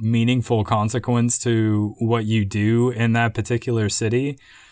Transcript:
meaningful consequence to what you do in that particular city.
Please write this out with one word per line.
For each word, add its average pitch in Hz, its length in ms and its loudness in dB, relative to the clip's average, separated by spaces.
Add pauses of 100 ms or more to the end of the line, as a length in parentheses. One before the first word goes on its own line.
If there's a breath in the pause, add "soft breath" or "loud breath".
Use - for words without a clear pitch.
meaningful 117 640 2
consequence 120 720 0
to 110 640 0
what 113 240 0
you 110 200 2
do 113 460 0
in 113 220 0
that 117 200 2
particular 113 560 -2
city. 127 480 -2 (360 soft breath)